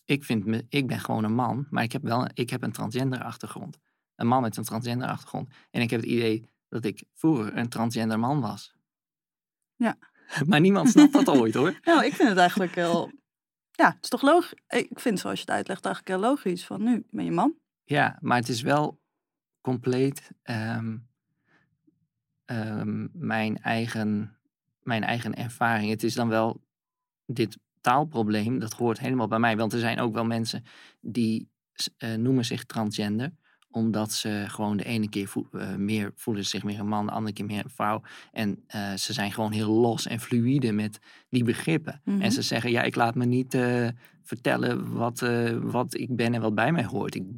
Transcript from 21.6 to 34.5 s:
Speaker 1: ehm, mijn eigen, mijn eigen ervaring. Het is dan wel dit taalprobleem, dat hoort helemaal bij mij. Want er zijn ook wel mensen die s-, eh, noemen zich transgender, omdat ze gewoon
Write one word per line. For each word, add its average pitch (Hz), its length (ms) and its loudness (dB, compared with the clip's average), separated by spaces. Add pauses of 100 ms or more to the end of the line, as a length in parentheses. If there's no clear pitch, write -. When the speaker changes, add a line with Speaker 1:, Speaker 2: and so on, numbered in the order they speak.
Speaker 1:
ehm, 107 680 -4
mijn 110 480 -2
eigen, 113 760 -2 (440)
mijn 113 220 -2
eigen 117 320 -2
ervaring. 117 540 0
Het 110 140 -2
is 113 100 0
dan 123 140 0
wel 113 360 0 (640)
dit 113 320 -2 (240)
taalprobleem, 120 800 0
dat 113 140 -6
hoort 117 260 -2
helemaal 131 280 0
bij 110 120 0
mij. 117 180 4
Want 110 160 0
er 120 60 -2
zijn 117 200 -2
ook 120 140 -2
wel 117 120 -2
mensen 113 380 -4 (380)
die 113 480 -2 (240)
s-, - 240 -8
eh, 113 160 -6
noemen 120 320 2
zich 120 200 -4
transgender, 107 680 -4 (360)
omdat 110 420 0
ze 104 360 -4
gewoon 104 300 -2